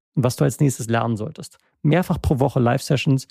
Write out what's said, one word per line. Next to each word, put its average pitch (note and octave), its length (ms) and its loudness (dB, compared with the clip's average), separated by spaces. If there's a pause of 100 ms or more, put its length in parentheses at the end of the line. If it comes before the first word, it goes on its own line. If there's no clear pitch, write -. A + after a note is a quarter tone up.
(140)
und C#3+ 80 0
was B2 140 0
du - 80 2
als C3+ 160 -2
nächstes B2+ 280 0
lernen A#2 280 0
solltest. - 420 -12 (240)
Mehrfach E3 400 0
pro D3 160 2
Woche C3+ 220 2
Live-Sessions, C3 720 0